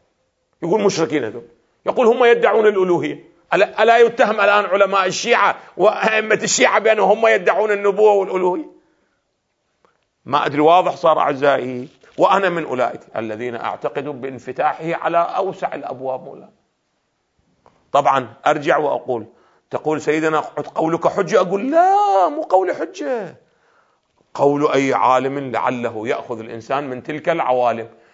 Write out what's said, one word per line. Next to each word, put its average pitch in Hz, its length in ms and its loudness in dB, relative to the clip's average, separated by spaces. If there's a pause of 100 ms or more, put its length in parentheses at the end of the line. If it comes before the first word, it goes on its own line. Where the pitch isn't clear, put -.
(640)
يقول 196 180 0
مشركين 151 420 0
هذول، 113 240 -10 (380)
يقول 254 220 2
هم 247 180 4
يدعون 214 420 4
الألوهية. 175 560 0 (300)
ألا، 202 300 2
ألا 233 140 6
يتهم 233 440 2
الآن 202 240 4
علماء 190 400 2
الشيعة 196 500 2 (220)
وأئمة 214 680 2
الشيعة 226 360 2
بأنهم 208 380 2
هم 226 100 2
يدعون 208 440 2
النبوة 202 420 4
والألوهية؟ 185 640 -2 (1500)
ما 143 200 0
أدري 143 160 -2
واضح 170 340 4
صار 156 240 2
أعزائي؟ 131 680 0 (300)
وأنا 190 320 2
من 170 160 -4
أولئك 127 360 -4 (140)
الذين 113 400 -8
أعتقد 131 480 -8
بانفتاحه 143 920 -6
على 165 220 -2
أوسع 185 580 -4
الأبواب 131 480 -10
مولانا. - 280 -20 (1400)
طبعًا 135 420 0 (140)
أرجع 151 300 0
وأقول، 127 480 -4 (440)
تقول: 156 320 -4
"سيدنا 156 380 0 (360)
قولك 165 320 0
حجة"، 180 340 0
أقول: 202 300 -2
"لا، 381 580 2
مو 302 120 -6
قول 370 340 0
حجة، 254 600 -8 (960)
قول 143 380 0
أي 135 220 0
عالم 131 580 0
لعله 113 560 -4
يأخذ 127 320 -6
الإنسان 120 500 -8
من 127 140 -10
تلك 151 260 -8
العوالم 123 600 0 (240)